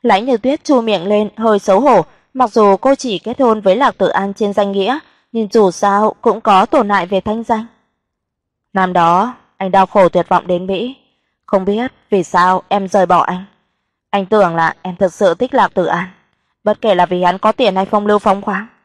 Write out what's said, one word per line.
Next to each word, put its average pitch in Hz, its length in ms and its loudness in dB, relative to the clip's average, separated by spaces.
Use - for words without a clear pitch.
Lãnh 220 240 0
Như 254 120 0
Tuyết 269 260 -4
chu 262 180 2
miệng 196 260 -2
lên, 208 300 0
hơi 220 220 0
xấu 196 200 2
hổ. 240 260 4
Mặc 254 180 -2
dù 202 260 4
cô 269 180 2
chỉ 220 240 -6
kết 240 200 -10
hôn 220 220 2
với 196 140 4
Lạc 247 220 0
Tử 190 100 0
An 196 260 -4
trên 202 200 -4
danh 202 180 0
nghĩa, 196 280 -2
nhưng 220 200 -4
dù 202 200 4
sao 208 500 0
cũng 220 200 -2
có 196 240 4
tổn 233 240 0
hại 190 160 0
về 190 160 -2
thanh 220 220 -6
danh. 220 220 -4
"Năm 185 200 -2
đó, 175 400 2
anh 190 140 -6
đau 190 140 4
khổ 185 240 2
tuyệt 170 200 -2
vọng 180 180 -2
đến 180 200 -4
Mỹ. 214 280 -6
Không 190 200 -2
biết 220 280 -4
vì 190 140 0
sao 185 440 0
em 196 200 -2
rời 185 180 2
bỏ 175 160 2
anh." 185 240 -6
Anh 196 160 -4
tưởng 185 300 0
là 165 260 -2
em 180 140 -12
thực 185 180 -2
sự 180 200 0
thích 247 200 -4
Lạc 208 200 0
Tử 175 120 -2
An, 175 240 -4
bất 208 180 -2
kể 208 140 2
là 180 100 2
vì 180 180 -2
hắn 180 140 0
có 214 140 0
tiền 208 240 0
hay 190 100 0
phong 208 220 -2
lưu 208 120 2
phóng 196 220 -2
khoáng. 202 260 -8